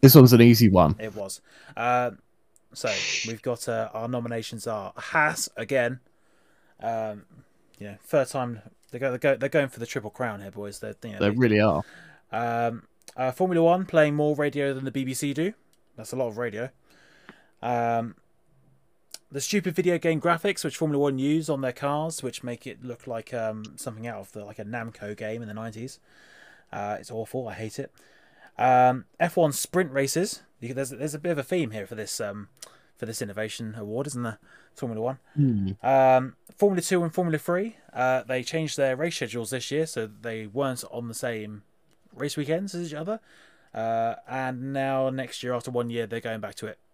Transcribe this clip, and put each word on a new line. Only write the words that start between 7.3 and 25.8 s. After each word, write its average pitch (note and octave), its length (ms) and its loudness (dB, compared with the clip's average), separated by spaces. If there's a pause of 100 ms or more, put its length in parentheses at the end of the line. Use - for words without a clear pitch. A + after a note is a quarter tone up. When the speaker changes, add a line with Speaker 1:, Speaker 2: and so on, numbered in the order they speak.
Speaker 2:
you G#2 80 -14
know, G2+ 160 -16
third C#3 240 2
time A#2+ 320 -6 (320)
they B2 80 -10
go, C3+ 100 -2
they B2 80 -6
go, C#3 160 2
they're B2 140 -4
going C#3+ 200 2
for - 120 -12
the A#2 60 -6
triple A2 240 -8
crown A2 320 -6
here, G2 100 -14
boys. G2+ 260 -12
They're, G#2+ 240 -10
you A#2 120 -10
know, G2 40 -12
Speaker 1:
They G2+ 120 2
Speaker 2:
they A2 60 -2
Speaker 1:
really A#2 220 4
are. G#2 240 4 (480)
Speaker 2:
Um, A#2 540 -4 (320)
uh, C3 160 -2
Formula F3 320 2
One F3+ 200 4
playing D3+ 300 4
more D3 220 2
radio C#3+ 360 0
than C3 120 -6
the C3 80 -6
B C3+ 120 -2
B B2+ 80 -4
C A#2+ 220 -4
do. E3+ 200 -2 (420)
That's A2 160 -12
a - 40 -6
lot C3 120 -2
of G#2+ 100 -8
radio. A#2 320 -6 (920)
Um, A#2 540 -2 (1160)
the C#3 80 -6
stupid F#3 340 -2
video F3 240 2
game D#3+ 220 0
graphics F3 420 0
which D3 140 -4
Formula D3 260 0
One C#3 160 0
use D3+ 320 0
on C#3 100 -2
their B2+ 120 -2
cars, D3+ 500 -4
which C3+ 220 -10
make A#2+ 200 -10
it B2 200 -16
look B2 240 -12
like, A2+ 260 -10
um, A2 300 -6 (100)
something A2+ 320 -12
out A2 140 -10
of F#2+ 100 -18
the, G#2 140 -14
like, G#2+ 160 -16
a G#2+ 40 -8
Namco A2 520 -10
game A2+ 260 -8
in A2 60 -12
the G#2 60 -12
nineties. A2+ 440 -12 (720)